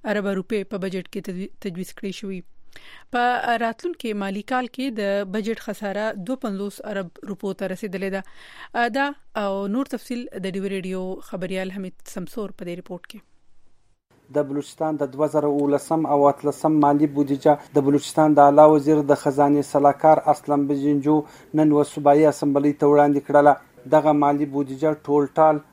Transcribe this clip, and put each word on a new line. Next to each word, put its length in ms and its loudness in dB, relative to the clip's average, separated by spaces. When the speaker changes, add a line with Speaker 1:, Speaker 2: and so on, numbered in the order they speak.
Speaker 1:
ارب 140 -2
روپۍ 220 -4
په 100 -6
بجټ 300 -8
کې 60 -8
تجوی-، 240 -10
تجویز 320 -12
کړې 200 -10
شوې. 200 -10
په 480 0
راتلونکي 500 -6
مالي 260 -8
کال 240 -2
کې 100 -6
د 380 -4
بجټ 320 -6
خساره 480 -6
دوه 300 -8
پنځوس 340 -8
ارب 360 -10
روپو 320 -8
ته 120 -6
رسیدلې 420 -8
ده. 40 -6
دا 80 0
او 100 -4
نور 180 -4
تفصیل 320 -10
د 260 -12
ډیوه 220 -6
ریډیو 320 -8
خبریال 480 -8
حمید 380 -14
سمسور 340 -10
په 140 -16
دې 180 -8
رپورټ 300 -16
کې. 120 -20
Speaker 2:
د 120 2
بلوچستان 540 -6
د 100 -2
دوه 220 -2
زره 160 0
اوولسم 520 0
او 20 2
اتلسم 440 -2
مالي 220 2
بودیجه 340 2
د 100 4
بلوچستان 540 2
د 80 10
اعلی 240 8
وزیر 260 4
د 100 4
خزانې 460 2
سلاکار 500 4
اسلم 380 -2
بجنجو 440 0
نن 160 4
و 160 4
صوبایي 400 4
اسمبلۍ 500 0
ته 80 4
وړاندې 380 4
کړله. 260 6
دغه 200 4
مالي 320 0
بودیجه 360 -2
ټول 320 0
ټال 240 4